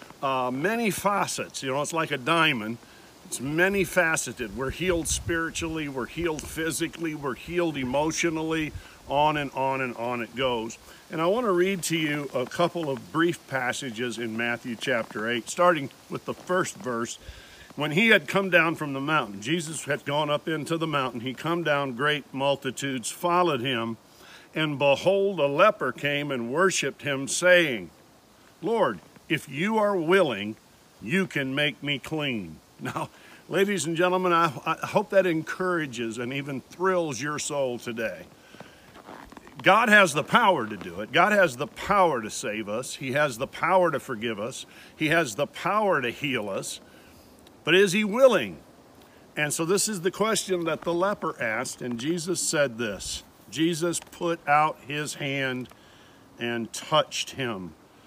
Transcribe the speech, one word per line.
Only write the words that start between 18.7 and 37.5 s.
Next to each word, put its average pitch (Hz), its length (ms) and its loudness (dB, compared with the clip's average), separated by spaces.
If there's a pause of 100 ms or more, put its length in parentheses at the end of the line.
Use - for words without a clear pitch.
from 147 180 -6
the 135 80 -4
mountain, 131 400 -2
Jesus 156 440 -4
had 143 200 -4
gone 147 260 -2
up 147 180 -2
into 156 280 -4
the 160 120 -2
mountain. 131 320 -2
He 127 120 -6
come 165 300 -2
down, 143 300 0
great 143 320 0 (100)
multitudes 135 760 -2
followed 175 520 2
him. 113 380 -2 (540)
And 151 280 -2
behold, 180 580 4
a 143 80 4
leper 147 460 4
came 143 400 -2
and 120 200 -4
worshiped 156 500 2
him, 135 260 -4
saying, 160 640 4 (680)
"Lord, 165 380 2 (300)
if 151 200 -4
you 190 300 0
are 208 180 2
willing, 151 600 2 (440)
you 165 280 0
can 135 260 -2
make 147 260 -2
me 143 200 -4
clean." 117 560 -6 (240)
Now, 127 300 -6 (380)
ladies 185 380 0
and 165 100 -2
gentlemen, 180 360 2
I, 165 200 4 (140)
I 156 220 -4
hope 202 220 0
that 190 140 6
encourages 156 920 -2
and 123 140 -4
even 139 300 -6
thrills 170 600 -2
your 147 160 -4
soul 135 400 -2